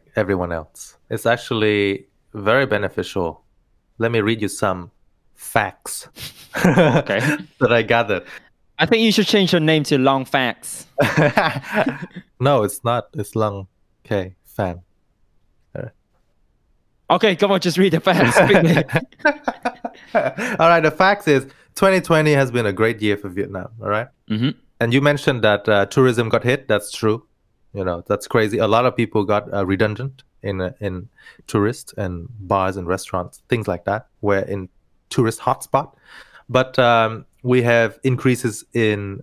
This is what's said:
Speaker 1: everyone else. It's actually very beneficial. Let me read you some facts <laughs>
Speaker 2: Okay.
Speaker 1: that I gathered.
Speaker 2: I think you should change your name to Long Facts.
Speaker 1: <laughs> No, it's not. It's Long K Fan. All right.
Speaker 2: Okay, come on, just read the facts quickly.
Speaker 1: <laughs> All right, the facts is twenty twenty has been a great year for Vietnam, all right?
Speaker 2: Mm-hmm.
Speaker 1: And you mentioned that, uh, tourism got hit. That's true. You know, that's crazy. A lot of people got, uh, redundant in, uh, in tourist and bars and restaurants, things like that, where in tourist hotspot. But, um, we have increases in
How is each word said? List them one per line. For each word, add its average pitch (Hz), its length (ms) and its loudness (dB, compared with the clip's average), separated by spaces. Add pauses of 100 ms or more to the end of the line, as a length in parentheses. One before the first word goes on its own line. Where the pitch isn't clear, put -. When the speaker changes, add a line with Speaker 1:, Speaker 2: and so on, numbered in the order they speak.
(160)
Speaker 1:
everyone 92 340 -2
else. - 460 -12 (120)
It's 113 160 -8
actually 107 840 0 (260)
very 113 320 2
beneficial. 95 760 -4 (540)
Let 117 120 0
me 117 100 0
read 107 220 -2
you 101 60 -4
some 92 420 -4 (460)
facts - 720 -6 (320)
<laughs> - 260 -4
Speaker 2:
Okay. 147 540 2 (400)
Speaker 1:
that 117 120 2
I 117 100 4
gathered. 110 420 0 (560)
Speaker 2:
I 160 60 4
think 226 160 2
you 226 100 4
should 202 140 2
change 196 260 2
your 175 80 2
name 156 240 2
to 143 140 0
Long 135 260 2
Facts. - 640 -4 (140)
Speaker 1:
<laughs> 151 760 0 (640)
No, 131 220 2
it's - 220 -6
not. 120 300 -2
It's - 200 -10
Long 101 320 -4 (380)
K 92 400 -6
Fan. 90 360 -6 (960)
All - 80 -12
right. - 80 -14 (1200)
Speaker 2:
Okay, 185 240 4
come 196 160 0
on, 190 100 2
just 165 180 -2
read 190 140 4
the 175 60 0
facts - 380 2
quickly. 170 400 4 (480)
Speaker 1:
<laughs> - 1300 -4
All 165 100 6
right, 170 120 6
the 156 100 2
facts 196 380 2
is 135 180 2 (280)
twenty 190 260 4
twenty 156 320 2
has 135 180 2
been 117 160 0
a 101 60 0
great 110 300 0
year 101 140 2
for 101 120 -12
Vietnam, 95 400 -8 (140)
all 101 60 -6
right? 107 200 -2 (220)
Speaker 2:
Mm-hmm. 110 200 -2 (300)
Speaker 1:
And 117 140 0
you 139 60 4
mentioned 143 420 0
that, 104 260 2
uh, 101 180 2
tourism 120 420 2
got 113 160 0
hit. 131 240 -2
That's 104 240 -2
true. 110 340 -4 (480)
You 98 100 -8
know, 85 220 -6
that's 104 220 -4
crazy. 107 300 0
A 104 100 0
lot 117 180 4
of 117 100 0
people 107 280 -2
got, 104 280 -2
uh, 98 140 -2
redundant 107 560 -4 (200)
in, 98 180 -6
uh, 90 200 -6
in 95 280 -8 (400)
tourist 110 480 -2
and 90 320 -8 (120)
bars 95 360 0
and 90 100 -8
restaurants, 90 600 -6
things 113 180 -2
like 87 200 -6
that, 104 200 -4 (140)
where 101 220 0
in 95 260 -8 (420)
tourist 113 300 -2
hotspot. - 520 -2 (560)
But, 131 300 0
um, 113 480 2 (160)
we 123 200 2
have 117 420 2
increases 123 680 0
in 104 500 -2